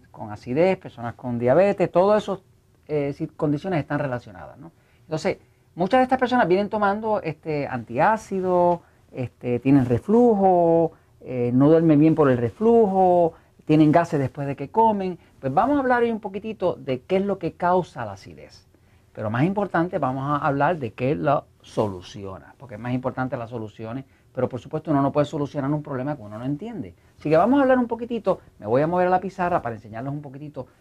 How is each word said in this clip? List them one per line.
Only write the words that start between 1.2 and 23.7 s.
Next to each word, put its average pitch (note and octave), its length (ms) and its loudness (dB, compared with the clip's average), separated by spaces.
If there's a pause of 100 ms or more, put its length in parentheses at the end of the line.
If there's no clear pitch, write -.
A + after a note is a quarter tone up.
diabetes, F3+ 520 2
todas G3+ 300 4
esas, G3 200 -8 (460)
eh, C#3+ 300 -2
si-, D#3+ 80 -6
condiciones D3+ 540 -2
están D3 180 -4
relacionadas, A#2 640 -8
¿no? E3 120 -20 (340)
Entonces, D#3+ 340 -4 (340)
muchas F#3+ 280 2
de - 20 4
estas C4 160 0
personas B3 280 2
vienen F#3+ 220 2
tomando, G#3+ 540 -2
este, D3+ 440 -6
antiácido, F3 1160 0 (280)
este, B2 460 -6
tienen C3+ 300 4
reflujo, F3+ 1040 4 (380)
eh, A#2+ 240 -2
no C3+ 140 6
duermen D#3+ 320 6
bien D#3 160 6
por D3 140 4
el B2 80 4
reflujo, F#3 960 2 (320)
tienen D#3 260 6
gases E3 260 2
después C#3 300 -4
de C#3 80 -6
que C#3+ 140 -10
comen. G3+ 500 0 (220)
Pues C3 120 -4
vamos A#3+ 220 2
a D4 60 0
hablar B3 220 2
hoy A#3 80 0
un A3 100 -6
poquitito G3+ 540 -6
de C3 260 -6
qué F#3 160 -2
es G3 80 0
lo G3 120 -2
que E3 140 -6
causa F3 540 -2
la G2+ 80 -10
acidez. D2+ 520 -20 (460)
Pero A2 180 -8
más A2 140 0
importante, F#3 540 -2
vamos C3 260 -4
a D3 220 -2
hablar C#3+ 320 0
de B2 160 -8
qué C3 220 -2
lo D3 300 0 (160)
soluciona, F#2+ 960 -8
porque B2 180 -18
es G#2 40 -16
más B2 140 -6
importante B2+ 420 -6
las A#2 140 -10
soluciones, A2+ 560 -12 (260)